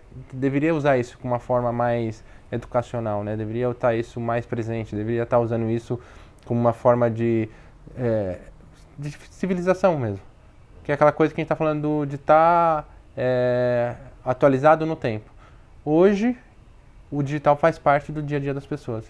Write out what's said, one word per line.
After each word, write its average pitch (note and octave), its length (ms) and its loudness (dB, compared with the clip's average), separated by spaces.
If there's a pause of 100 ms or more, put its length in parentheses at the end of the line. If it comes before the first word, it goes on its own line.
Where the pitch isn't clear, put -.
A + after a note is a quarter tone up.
(340)
deveria C#3 420 0
usar C#3+ 220 2
isso A#2+ 200 -4
com C3 120 -8
uma A#2+ 100 -2
forma B2 320 -2
mais A#2+ 520 -2 (280)
educacional, A#2 720 -4
né? G#2+ 140 -6
Deveria A2 320 -4
estar A#2+ 260 0
isso A#2 240 -6
mais A#2 260 -2
presente, A2+ 480 -6
deveria A2+ 300 -2
estar A#2+ 160 2
usando A2+ 300 -2
isso A#2 280 -4 (480)
como A#2+ 140 -2
uma A#2 140 2
forma A#2+ 360 2
de, A2+ 380 0 (500)
é, A2 420 -2 (600)
de D3 120 -12 (200)
civilização F#3 680 0
mesmo. G#2+ 240 -4 (600)
Que - 80 -4
é C#3+ 40 0
aquela D3 180 4
coisa D#3 200 2
que - 60 -8
a - 20 -2
gente D#3 80 -6
tá D#3 60 0
falando D3+ 500 -2
de C#3 120 -8
tá, D#3+ 680 4 (320)
é, B2 800 0 (300)
atualizado C#3+ 600 4
no D#3+ 120 -4
tempo. A2 340 -6 (540)
Hoje, G3 520 2 (720)
o C#3+ 140 -4
digital D3 320 2
faz D#3+ 240 0
parte D3 320 2
do D3+ 100 -8
dia D3 160 -4
a C#3+ 40 -2
dia C#3 120 -4
das C3+ 120 -8
pessoas. A#2+ 440 -8